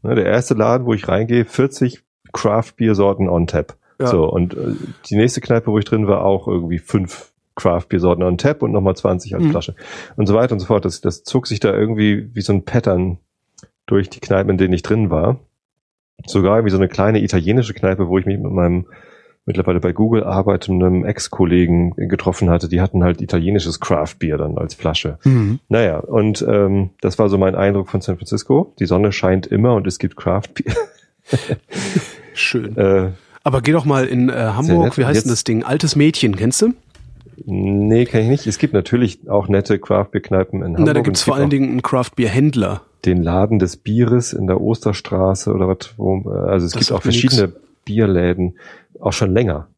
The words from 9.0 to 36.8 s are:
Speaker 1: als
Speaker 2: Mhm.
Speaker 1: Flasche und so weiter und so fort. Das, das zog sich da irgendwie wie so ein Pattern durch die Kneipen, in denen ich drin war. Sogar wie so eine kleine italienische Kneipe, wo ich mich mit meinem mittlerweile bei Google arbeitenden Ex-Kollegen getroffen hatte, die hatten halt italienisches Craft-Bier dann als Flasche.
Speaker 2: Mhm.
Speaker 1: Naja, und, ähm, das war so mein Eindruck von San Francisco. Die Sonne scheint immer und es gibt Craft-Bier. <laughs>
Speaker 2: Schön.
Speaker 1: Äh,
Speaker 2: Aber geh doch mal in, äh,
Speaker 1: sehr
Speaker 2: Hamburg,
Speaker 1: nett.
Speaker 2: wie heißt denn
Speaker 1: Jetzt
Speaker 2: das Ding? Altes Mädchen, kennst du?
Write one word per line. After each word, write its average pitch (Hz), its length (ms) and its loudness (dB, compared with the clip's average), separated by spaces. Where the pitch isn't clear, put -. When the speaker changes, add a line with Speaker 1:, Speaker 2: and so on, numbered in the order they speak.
Speaker 1:
als 165 80 0
Speaker 2:
Mhm. 151 80 2
Speaker 1:
Flasche - 240 -4
und 110 100 2
so 98 100 2
weiter 120 180 2
und 101 80 -4
so 92 60 -10
fort. 104 180 2
Das, 87 160 -4
das - 240 -6
zog - 220 -2
sich 107 120 -6
da 101 140 2
irgendwie 107 600 0
wie 101 80 -6
so 101 120 0
ein 92 100 0
Pattern 92 540 0
durch 98 220 2
die - 120 -18
Kneipen, 98 300 0
in 95 60 2
denen 92 160 2
ich 85 100 -2
drin 107 260 0
war. 87 320 0
Sogar 101 380 2
wie 104 60 2
so 95 80 2
eine 95 100 2
kleine 104 340 2
italienische 104 520 0
Kneipe, 95 340 -2
wo 92 100 0
ich 90 80 0
mich 98 140 -2
mit 95 140 -6
meinem 90 320 0
mittlerweile 90 340 -2
bei 90 140 -2
Google 110 320 2
arbeitenden 92 800 0
Ex-Kollegen 87 920 2
getroffen 90 560 -2
hatte, 85 180 0
die 87 120 2
hatten 92 220 2
halt 87 160 2
italienisches 85 600 -2
Craft-Bier 76 580 -4
dann 78 220 -4
als 82 160 -8
Flasche. 78 480 -4
Speaker 2:
Mhm. 120 360 2
Speaker 1:
Naja, 107 280 2
und, 107 500 0
ähm, 98 440 2
das - 160 -2
war 104 120 2
so 98 100 2
mein 95 160 2
Eindruck 98 340 0
von 98 100 -2
San 92 180 -4
Francisco. - 600 -2
Die 98 80 -2
Sonne 98 260 2
scheint 92 360 0
immer 113 260 2
und 95 140 0
es 90 100 -6
gibt - 200 -6
Craft-Bier. - 580 -4
<laughs> - 1040 -6
Speaker 2:
Schön. 113 440 -4
Speaker 1:
Äh, 98 320 4
Speaker 2:
Aber 135 180 0
geh 127 100 2
doch 156 140 2
mal 135 200 4
in, 127 240 2
äh, 123 40 -4
Speaker 1:
sehr 113 240 -2
Speaker 2:
Hamburg, 165 260 2
Speaker 1:
nett. - 160 0
Speaker 2:
wie 127 60 2
heißt 135 100 2
denn 127 40 -2
Speaker 1:
Jetzt - 20 2
Speaker 2:
das 117 140 -2
Ding? 117 180 0
Altes 147 320 -2
Mädchen, 147 400 2
kennst 110 260 0
du? 233 120 2